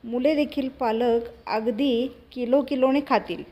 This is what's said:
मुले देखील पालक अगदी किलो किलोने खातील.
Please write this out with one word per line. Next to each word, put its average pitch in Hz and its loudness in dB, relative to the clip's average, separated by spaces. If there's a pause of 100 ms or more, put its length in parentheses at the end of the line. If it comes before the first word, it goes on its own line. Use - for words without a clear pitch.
मुले 247 0
देखील 285 -2
पालक 233 0 (200)
अगदी 233 0 (240)
किलो 247 2
किलोने 262 2
खातील. 202 0